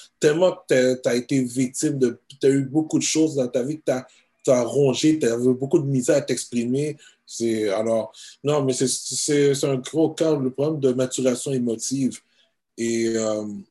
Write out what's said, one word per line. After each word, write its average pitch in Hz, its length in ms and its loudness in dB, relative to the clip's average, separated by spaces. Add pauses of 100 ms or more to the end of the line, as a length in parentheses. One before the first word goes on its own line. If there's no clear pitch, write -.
(200)
tellement 165 320 4
que - 160 -10
t'as, 127 300 4
t'as 127 180 0
été 131 260 0
victime 131 560 -2
de, 120 220 0 (220)
t'as 139 80 4
eu 139 160 2
beaucoup 151 340 -2
de - 40 0
choses 156 320 0
dans 127 120 0
ta 123 160 -2
vie 151 140 -6
que - 80 -20
t'as, 127 200 -2 (380)
t'as 123 200 4
rongé, 139 540 2
t'avais 123 360 2
beaucoup 139 260 0
de 139 80 -2
misère 139 300 2
à 135 40 2
t'exprimer. 127 760 -4 (280)
C'est, 113 440 -2
alors, 110 420 -2 (320)
non, 147 180 0
mais 131 120 0
c'est, 127 160 0
c'est, 143 640 0
c'est 143 120 -2
un 135 100 0
gros 151 320 0
cas, 160 260 0
le 131 160 -2
problème 147 300 -4
de 131 100 4
maturation 127 640 -2
émotive. 120 640 -2 (580)
Et, 113 380 -2
euh, 107 320 -2 (240)